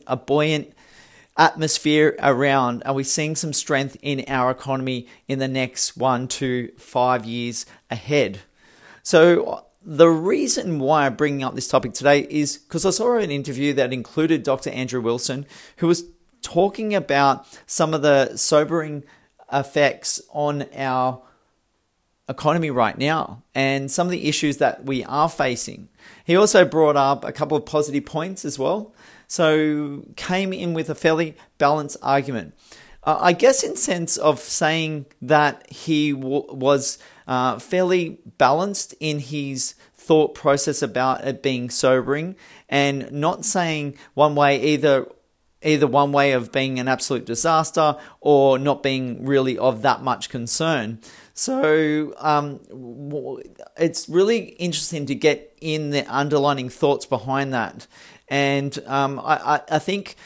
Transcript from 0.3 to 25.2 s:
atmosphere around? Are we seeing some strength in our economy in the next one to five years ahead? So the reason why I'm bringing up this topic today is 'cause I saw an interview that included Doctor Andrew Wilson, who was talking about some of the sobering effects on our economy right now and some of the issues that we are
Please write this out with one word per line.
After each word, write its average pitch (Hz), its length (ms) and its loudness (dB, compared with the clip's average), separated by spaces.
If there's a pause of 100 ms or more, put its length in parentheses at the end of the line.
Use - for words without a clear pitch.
atmosphere 151 840 2
around? 135 640 2
Are 139 80 -2
we 135 100 -4
seeing 156 320 -2
some 156 160 -6
strength 139 520 -2
in 139 240 -6
our 131 240 0
economy 131 560 -6 (200)
in 135 120 -2
the 135 80 -2
next 131 500 -4
one 127 300 0
to 123 500 -4
five 127 480 0
years 120 400 -6 (240)
ahead? 113 520 -2 (600)
So - 640 4 (180)
the 160 260 6
reason 196 680 0
why 143 300 2
I'm 123 80 -4
bringing 143 280 -2
up 127 120 -6
this 127 120 -6
topic 127 280 0
today 143 340 4
is 147 300 -2 (100)
'cause 165 160 -2
I 190 60 2
saw 233 260 2
an 196 140 -2
interview 143 420 -2
that 123 180 0
included 151 520 0
Doctor 135 260 -2
Andrew 127 320 -6
Wilson, 120 460 -4 (300)
who 170 100 0
was 170 160 2 (380)
talking 208 520 -2
about 139 540 2 (180)
some 156 280 0
of 151 80 -2
the 139 340 4
sobering 151 680 0 (520)
effects 139 680 0 (120)
on 147 320 -2 (100)
our 127 460 -2 (1080)
economy 160 420 -2
right 120 280 0
now 143 440 -4 (140)
and 135 340 0
some 175 180 0
of 180 40 -4
the 175 160 -4
issues 147 300 -2
that 131 260 0
we 131 220 -4
are 151 240 0